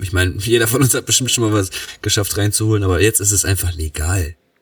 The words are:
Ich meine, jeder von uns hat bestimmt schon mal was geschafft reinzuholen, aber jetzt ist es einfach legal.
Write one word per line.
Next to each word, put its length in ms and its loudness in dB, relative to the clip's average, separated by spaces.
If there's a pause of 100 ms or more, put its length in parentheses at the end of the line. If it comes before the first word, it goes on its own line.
Ich 140 -6
meine, 240 0
jeder 280 2
von 140 0
uns 140 4
hat 100 -4
bestimmt 260 0
schon 140 0
mal 80 2
was 160 2 (320)
geschafft 380 -2
reinzuholen, 440 2
aber 200 2
jetzt 180 2
ist 120 0
es 120 0
einfach 300 0
legal. 600 -4 (280)